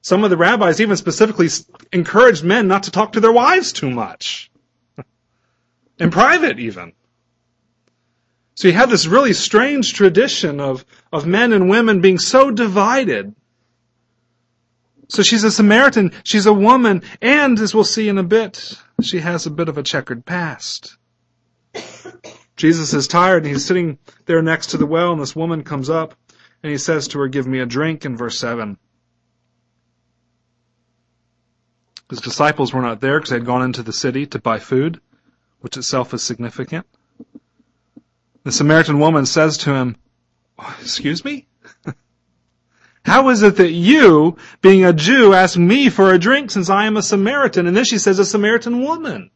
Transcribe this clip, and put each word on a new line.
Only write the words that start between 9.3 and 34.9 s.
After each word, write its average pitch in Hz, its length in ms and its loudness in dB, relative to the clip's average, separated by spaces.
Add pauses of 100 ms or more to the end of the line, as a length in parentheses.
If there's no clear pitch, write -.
strange 262 600 -2
tradition 180 680 0
of, 135 260 -6 (260)
of 151 140 -6
men 226 260 0
and 185 160 2
women 214 320 2
being 185 180 4
so 269 320 2
divided. 208 840 -2 (1700)
So - 140 -2
she's 214 220 2
a 220 60 4
Samaritan, 214 640 4 (100)
she's 208 240 0
a 214 80 6
woman, 208 480 4 (180)
and 269 380 2
as 214 160 -4
we'll 220 100 4
see 214 240 -2
in 202 80 -2
a 190 60 -2
bit, 214 560 -4 (240)
she 185 160 -4
has 165 260 -4
a 160 60 -8
bit 160 180 -6
of 143 80 -8
a 147 60 -8
checkered 127 420 -8
past. - 720 -10 (1600)
Jesus 160 380 0
is 139 120 -2
tired, 175 380 2
and 143 80 -6
he's 139 140 -6
sitting 175 320 -4 (260)
there 165 160 0
next 160 280 -2
to - 100 -8
the 156 80 0
well, 165 260 -2
and 156 80 -6
this 139 160 -10
woman 160 260 -6
comes 139 280 -10
up, 160 240 -4 (480)
and 151 100 -8
he 143 60 -6
says 147 300 -4
to 147 100 -10
her, 139 100 -2
"Give 131 180 -6
me 131 120 -4
a 127 80 -4
drink," 151 400 -6
in 123 100 -8
verse 117 220 -10
seven. 117 400 -8 (3250)
His 120 120 -12
disciples 143 520 -2
were 131 80 -4
not 117 200 -6
there 139 200 -2
'cause - 80 -14
they 127 80 -4
had 117 80 -6
gone 123 180 -2
into 127 200 -6
the 113 100 -12
city 135 340 -6
to 131 120 -12
buy 113 200 -4
food, 143 420 -4 (600)